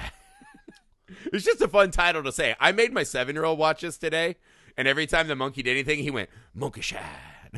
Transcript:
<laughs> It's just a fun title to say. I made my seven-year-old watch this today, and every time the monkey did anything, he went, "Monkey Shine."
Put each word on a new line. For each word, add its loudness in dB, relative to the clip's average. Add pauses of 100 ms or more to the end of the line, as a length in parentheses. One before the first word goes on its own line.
<laughs> -10 (1200)
It's -2
just 2
a 2
fun 6
title 2
to -4
say. 0
I 6
made 2
my 0
seven-year-old -2
watch 2
this -8
today, -2 (380)
and 0
every 2
time 2
the -2
monkey -4
did -2
anything, 0
he -4
went, -4 (280)
"Monkey -8
Shine." -8 (540)